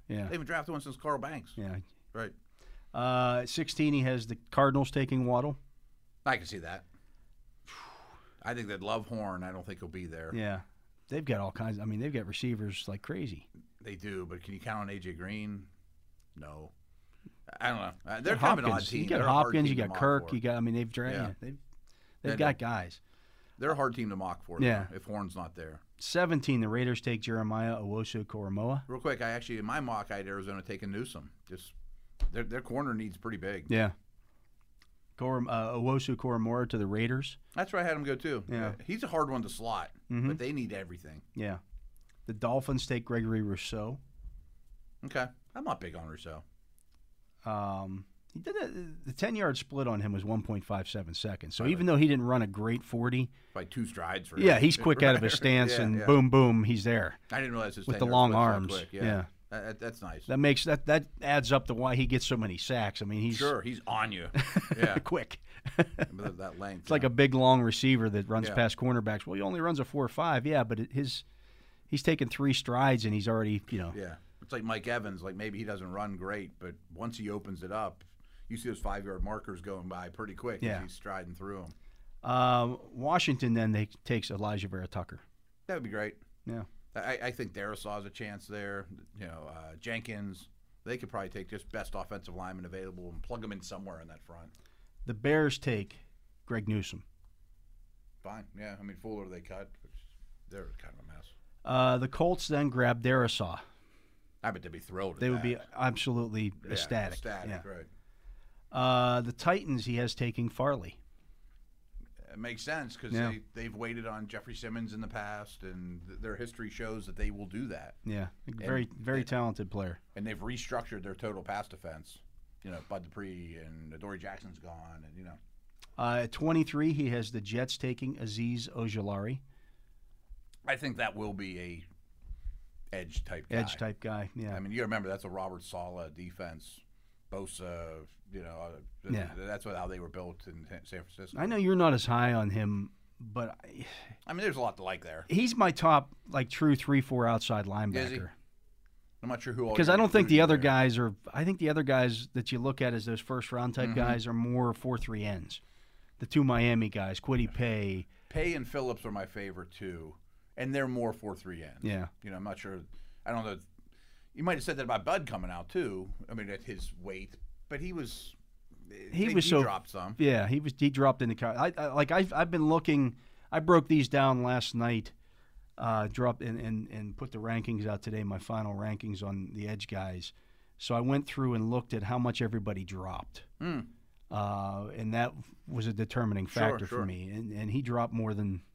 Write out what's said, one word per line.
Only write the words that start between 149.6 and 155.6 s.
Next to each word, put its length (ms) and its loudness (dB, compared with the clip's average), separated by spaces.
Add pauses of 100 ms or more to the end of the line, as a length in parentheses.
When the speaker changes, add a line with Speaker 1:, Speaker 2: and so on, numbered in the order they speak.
Speaker 2:
all 80 2
Speaker 1:
'Cause 120 8
Speaker 2:
you're 60 10
Speaker 1:
I 20 8
don't 160 8
think 160 8
the 100 10
Speaker 2:
including 60 12
Speaker 1:
other 120 10
Speaker 2:
there. 60 4
Speaker 1:
guys 360 8
are, 160 2 (200)
I 100 0
think 140 2
the 120 2
other 120 4
guys 520 4
that 180 -2
you 80 0
look 200 0
at 140 2
as 120 -2
those 140 -2
first 300 -4
round 240 -2
type 160 2
Speaker 2:
Mm-hmm. 80 0
Speaker 1:
guys 300 2
are 40 -2
more 400 2
four 240 -2
three 280 -2
ends. 360 -6 (600)